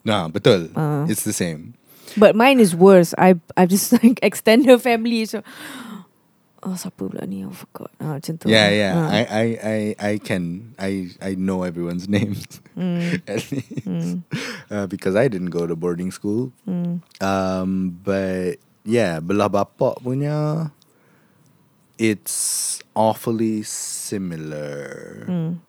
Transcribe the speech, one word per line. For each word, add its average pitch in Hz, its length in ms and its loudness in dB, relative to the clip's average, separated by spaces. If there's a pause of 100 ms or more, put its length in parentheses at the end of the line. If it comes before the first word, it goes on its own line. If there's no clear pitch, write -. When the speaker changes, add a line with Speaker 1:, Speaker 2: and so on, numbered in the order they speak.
Speaker 1:
Nah, 98 320 -2
betul. 95 400 4
Speaker 2:
Uh. 147 400 -2
Speaker 1:
It's - 160 -4
the 107 80 -4
same. 85 400 -6 (400)
Speaker 2:
But 208 160 8
mine 254 240 6
is 208 160 6
worse. 180 480 8
I, 185 160 8 (160)
I 180 160 4
just, 190 240 2
<laughs> 240 80 6
like, 226 240 6
extended 233 560 6
family, 233 480 0
so, 220 160 -10 (1200)
"Oh, 185 80 -4
siapa 180 320 -8
pula - 240 -8
ni? 190 160 -8
Oh, 190 80 -10
forgot." - 480 -18
Ah, 147 160 -4
macam 160 240 -8
tu. - 80 -2
Speaker 1:
Yeah, 107 240 4
yeah. 101 240 2
Speaker 2:
Ah. 82 160 0
Speaker 1:
I, 104 80 2
I, 113 240 0 (160)
I, 110 160 -2 (240)
I 104 160 -2
can, 98 640 -6
I, 95 400 -6
I 95 160 -6
know 92 320 -2
everyone's 87 420 -6
<laughs> 104 60 2
names. 104 320 -2 (320)
Speaker 2:
Mm. 175 480 -2
Speaker 1:
At - 240 -4
least. - 320 -8
Speaker 2:
Mm. 175 400 -6 (480)
Speaker 1:
Uh, 101 160 -4
because 98 320 -2
I 135 80 4
didn't 90 240 -4
go 85 160 -2
to 85 80 -4
boarding 87 400 -4
school. 113 320 -4 (160)
Speaker 2:
Mm. 175 400 -4 (160)
Speaker 1:
Um, 92 800 -2
but, 92 560 -2 (320)
yeah, 101 320 0
belah 101 320 0
bapak 101 480 -2
punya, 151 720 -4 (1300)
it's - 840 -4 (160)
awfully 110 680 0
similar, 76 1700 -10
Speaker 2:
Mm. 170 400 -4